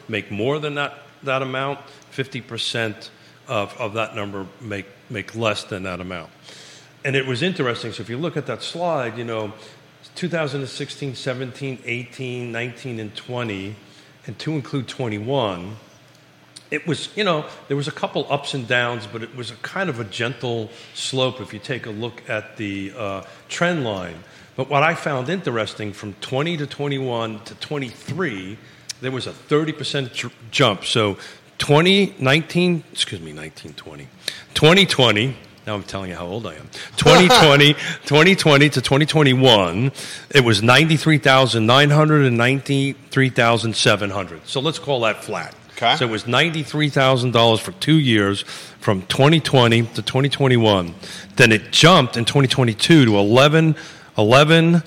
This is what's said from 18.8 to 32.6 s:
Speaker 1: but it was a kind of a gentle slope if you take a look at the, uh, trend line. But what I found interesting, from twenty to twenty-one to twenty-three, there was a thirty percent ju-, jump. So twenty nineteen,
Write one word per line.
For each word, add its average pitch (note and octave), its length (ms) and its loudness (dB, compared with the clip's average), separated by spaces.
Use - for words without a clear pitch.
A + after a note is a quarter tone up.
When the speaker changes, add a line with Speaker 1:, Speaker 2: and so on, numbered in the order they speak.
Speaker 1:
but A2 160 -12
it B2 140 -16
was A#2 160 -12
a - 40 -18
kind F#3 320 -8
of A#2+ 120 -8
a A#2 40 -6
gentle A#2 640 -6
slope B2+ 460 -4
if F#2+ 120 -14
you G#2 80 -14
take A#2+ 260 -10
a A2+ 40 -12
look A2 380 -12
at A2 280 -8
the, G2 420 -8
uh, G2 240 -8
trend F3 360 -2
line. F#2 320 -8
But C3+ 120 -6
what D3 140 2
I E3 140 0
found C3+ 320 -6
interesting, A2+ 640 -6
from G2+ 220 -14
twenty D#3 420 -6
to C#3+ 100 -8
twenty-one B2+ 800 -6
to - 100 -18
twenty-three, B2+ 1040 -10
there B2+ 120 -6
was A#2 160 -8
a F2 40 -12
thirty D3+ 380 -2
percent C#3+ 420 -6
ju-, - 200 -10
jump. A2+ 340 2
So G#2 340 0
twenty F#3 600 2
nineteen, D#3+ 720 0